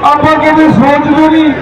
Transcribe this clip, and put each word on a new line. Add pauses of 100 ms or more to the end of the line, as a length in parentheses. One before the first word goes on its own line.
ਆਪਾਂ
ਕਦੇ
ਸੋਚਦੇ
ਨਹੀਂ